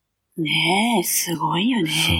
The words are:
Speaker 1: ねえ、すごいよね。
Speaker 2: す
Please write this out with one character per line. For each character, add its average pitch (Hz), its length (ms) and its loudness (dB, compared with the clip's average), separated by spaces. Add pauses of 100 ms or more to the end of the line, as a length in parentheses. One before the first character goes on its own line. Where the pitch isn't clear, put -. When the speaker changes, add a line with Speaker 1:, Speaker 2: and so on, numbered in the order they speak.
(380)
Speaker 1:
ね 185 640 0
え、 - 20 -4
す - 320 -2
ご 160 240 -2
い 220 100 2
よ 226 140 2
ね。 156 60 -2
Speaker 2:
す 156 200 0 (100)